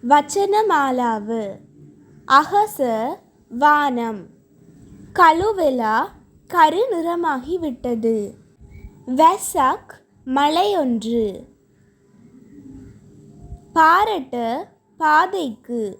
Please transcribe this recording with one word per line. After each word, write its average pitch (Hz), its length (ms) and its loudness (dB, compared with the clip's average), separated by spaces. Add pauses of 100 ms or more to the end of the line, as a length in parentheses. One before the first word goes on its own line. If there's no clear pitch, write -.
வச்சனமாலாவு. 269 1500 0 (680)
அகச 277 800 0 (420)
வானம். 240 800 0 (840)
கழுவெலா 320 960 2 (400)
கரு 349 440 2
நிறமாகிவிட்டது. 277 1500 -4 (640)
வெசக் 311 840 0 (340)
மழையொன்று. 262 1200 -2 (2250)
பாரட்ட 320 920 0 (320)
பாதைக்கு. 302 1040 -2